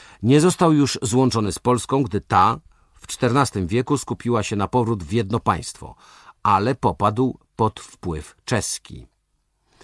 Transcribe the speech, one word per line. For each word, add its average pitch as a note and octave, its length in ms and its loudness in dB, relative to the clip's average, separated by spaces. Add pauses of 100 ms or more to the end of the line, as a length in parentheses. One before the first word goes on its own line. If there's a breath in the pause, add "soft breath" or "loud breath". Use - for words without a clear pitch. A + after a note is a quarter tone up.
(240 loud breath)
nie C#3 180 6
został F3 320 4
już C#3+ 280 2
złączony A2+ 500 0
z - 80 -8
Polską, B2 440 0
gdy G2+ 180 -4
ta A2+ 380 2 (340)
w - 140 -20
czternastym A#2 600 0
wieku B2 300 0
skupiła A#2+ 460 -2
się G#2+ 120 -6
na G2+ 120 -2
powrót A2+ 360 -2
w D2+ 80 -12
jedno A2 280 -2
państwo, - 560 -6 (480 loud breath)
ale G#2 320 2
popadł G#2+ 640 0 (160)
pod A2 240 -2
wpływ - 560 -10 (100)
czeski. - 640 -6 (760 soft breath)